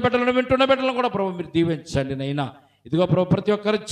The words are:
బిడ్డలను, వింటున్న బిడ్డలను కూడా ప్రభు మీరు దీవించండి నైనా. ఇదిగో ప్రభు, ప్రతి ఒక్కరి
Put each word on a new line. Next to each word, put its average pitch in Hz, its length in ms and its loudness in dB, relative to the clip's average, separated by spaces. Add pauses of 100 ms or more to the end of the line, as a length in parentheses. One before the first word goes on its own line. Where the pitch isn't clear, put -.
బిడ్డలను, 247 340 2
వింటున్న 254 320 2
బిడ్డలను 262 300 2
కూడా 240 160 0
ప్రభు 190 220 -2
మీరు 160 200 -10
దీవించండి 143 640 -2
నైనా. 139 240 -4 (400)
ఇదిగో 160 260 2
ప్రభు, 180 220 2
ప్రతి 196 200 -2
ఒక్కరి 208 240 -2 (140)